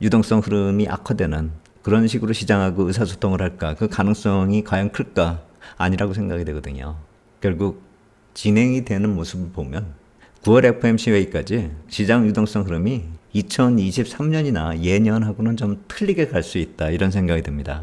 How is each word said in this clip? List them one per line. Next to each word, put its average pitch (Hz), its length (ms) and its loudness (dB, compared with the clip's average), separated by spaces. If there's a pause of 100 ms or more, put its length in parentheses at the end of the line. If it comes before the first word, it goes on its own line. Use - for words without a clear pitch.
유동성 110 400 4
흐름이 101 480 2
악화되는 80 640 -2 (320)
그런 110 240 4
식으로 110 260 0
시장하고 95 520 2
의사소통을 92 580 0
할까? 87 320 -4
그 110 140 -2
가능성이 101 760 0
과연 101 280 -2
클까? 85 500 -2 (340)
아니라고 92 380 0
생각이 90 320 -4
되거든요. 71 500 -8 (460)
결국 95 400 -2 (500)
진행이 120 540 2
되는 104 280 0
모습을 87 360 -6
보면 80 420 -8 (500)
구월 123 220 6
에프오엠씨 117 460 2
회의까지 95 600 0 (180)
시장 113 380 2
유동성 107 380 0
흐름이 92 400 -2 (300)
이천이십삼 117 960 0
년이나 95 500 -2
예년하고는 110 800 2
좀 104 300 -4
틀리게 190 400 0
갈 87 140 -2
수 - 140 -8
있다, 80 320 -4
이런 87 220 0
생각이 87 320 0
듭니다. 73 400 -8